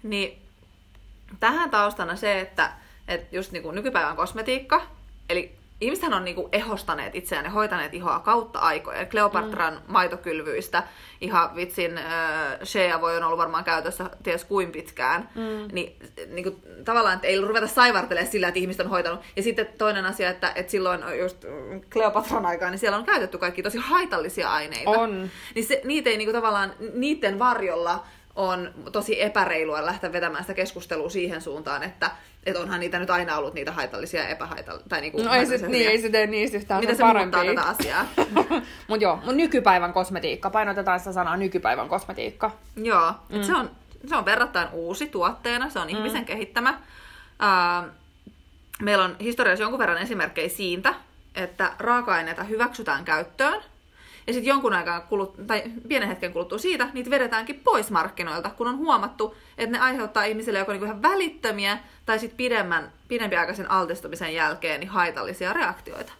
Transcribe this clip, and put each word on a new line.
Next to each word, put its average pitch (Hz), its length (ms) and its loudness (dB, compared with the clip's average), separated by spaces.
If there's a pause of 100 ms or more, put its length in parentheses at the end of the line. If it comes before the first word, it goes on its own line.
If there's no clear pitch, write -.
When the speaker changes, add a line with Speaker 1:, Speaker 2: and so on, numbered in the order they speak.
Speaker 1:
Niin 202 360 -4 (1000)
tähän 294 300 2
taustana 208 460 0
se, 202 240 0
että, 185 320 -2 (360)
että 170 280 -6
just 190 160 -6
niinku 160 180 -10
nykypäivän 165 460 0
kosmetiikka, 254 640 0 (480)
eli 175 260 -2 (240)
ihmisethän 269 340 0
on 180 100 0
niinku 180 280 -6
ehostaneet 190 640 -2
itseään 165 300 -4
ja 170 60 -4
hoitaneet 190 440 -2
ihoa 170 240 -2
kautta 233 400 0
aikojen. 160 500 0
Kleopatran 202 680 2
Speaker 2:
Mm. - 60 -14 (120)
Speaker 1:
maitokylvyistä 175 920 0 (380)
ihan 175 360 2
vitsin, 175 420 -4
ö, 160 40 -8 (640)
Shea 175 360 2
voi 170 160 2
on 170 80 0
ollut 165 140 2
varmaan 165 260 0
käytössä 170 460 -2 (120)
ties 170 220 -2
kuin 185 280 0
pitkään. 156 600 -2
Speaker 2:
Mm. 214 400 -8
Speaker 1:
Niin, - 220 -6 (300)
niinku, 180 340 -8 (240)
tavallaan, 226 300 4
että 185 120 -2
ei 190 140 4
ruveta 214 260 2
saivartelemaan 208 680 4
sillä, 180 160 2
että 180 120 -2
ihmiset 185 260 -2
on 202 40 -4
hoitanut. 175 300 0 (160)
Ja 202 60 -4
sitten 226 240 0 (120)
toinen 208 280 2
asia, 190 240 0
että, 180 240 -2
että 180 180 -6
silloin 185 280 0 (200)
just, 180 240 -4
mm, 139 360 -12 (120)
Kleopatran 220 540 2
aikaan, 180 260 -2
niin 190 80 -6
siellä 208 180 2
on 233 60 -4
käytetty 220 340 0
kaikki 180 240 -2
tosi 208 160 -4
haitallisia 202 720 0
aineita. 147 380 -2
Speaker 2:
On. 208 400 2 (240)
Speaker 1:
Niin 226 120 -2
se, 277 180 0
niitä 269 260 0
ei 220 60 2
niinku 214 160 -2
tavallaan, 208 400 2 (220)
niitten 247 440 0
varjolla 185 680 0 (320)
on 180 340 -2 (220)
tosi 214 300 0
epäreilua 160 640 2
lähteä 180 260 -4
vetämään 170 320 -2
sitä 190 100 -8
keskustelua 175 560 -4
siihen 175 300 -4
suuntaan, 143 420 -6
että, 170 280 -4 (360)
että 175 140 -2
onhan 180 200 -4
niitä 175 180 -2
nyt 180 120 -2
aina 175 260 2
ollut 151 180 -4
niitä 151 180 -6
haitallisia 156 500 -4
ja 92 140 -2
epähaitall-, - 520 -10
tai 160 120 -2
niinku 151 180 -6
Speaker 2:
No 226 60 2
ei 233 40 0
se, 247 80 6
Speaker 1:
haitallisia 247 320 4
Speaker 2:
niin, 247 100 2
Speaker 1:
hyviä. 220 120 6
Speaker 2:
ei 226 120 4
se 226 80 0
tee 214 160 6
niistä 214 300 0
yhtään 202 240 0
Speaker 1:
Mitä 233 140 2
Speaker 2:
sen - 20 0
Speaker 1:
se 247 80 6
muuttaa 185 360 6
Speaker 2:
parempia. 180 220 4
Speaker 1:
tätä 147 60 2
asiaa? 180 380 0 (420)
Speaker 2:
<laughs> - 400 -4
Mut 214 120 2
joo, 180 240 4
mut 254 120 2
nykypäivän 202 560 4
kosmetiikka, 185 580 -2
painotetaan 196 480 2
sitä 185 140 -6
sanaa 180 240 0
nykypäivän 190 520 0
kosmetiikka. 190 600 -4 (260)
Speaker 1:
Joo, 208 320 4 (220)
et 208 80 -6
Speaker 2:
Mm. 208 40 -2
Speaker 1:
se 254 120 2
on, - 160 0 (380)
se 320 80 0
on 208 80 0
verrattain 208 480 2
uusi 175 340 -6
tuotteena, 240 640 0
se 226 80 -6
on 165 100 -4
Speaker 2:
Mm. 180 80 -4
Speaker 1:
ihmisen 220 280 -2
kehittämä. 226 560 0 (580)
Ää, 175 460 4 (1000)
meillä 202 220 4
on 180 160 -2
historiassa 220 440 2
jonkun 240 140 -2
verran 185 200 2
esimerkkejä 180 500 -2
siitä, 190 460 0 (400)
että 185 440 -2
raaka-aineita 202 640 0
hyväksytään 208 600 -2
käyttöön, 262 580 0 (640)
ja 233 60 -2
sit 240 120 -2
jonkun 262 300 2
aikaa 170 260 -2
kulut-, 196 460 -4
tai 220 160 -2 (260)
pienen 240 200 0
hetken 180 240 -6
kuluttua 180 260 -6
siitä, 294 340 0
niitä 247 180 -6
vedetäänkin 240 540 0
pois 214 260 4
markkinoilta, 170 600 -2
kun 233 180 -4
on 254 80 -2
huomattu, 226 600 0 (220)
että 233 140 -2
ne 233 60 0
aiheuttaa 254 460 2
ihmisille 220 340 -2
joko 196 140 -2
niinku 196 120 -4
ihan 208 180 -6
välittömiä 240 760 0 (280)
tai 220 120 2
sit 233 180 -6
pidemmän, 196 560 0 (160)
pidempiaikaisen 190 640 0
altistumisen 170 640 -2
jälkeen 156 460 0
niin 185 100 -10
haitallisia 180 600 -2
reaktioita. - 680 -4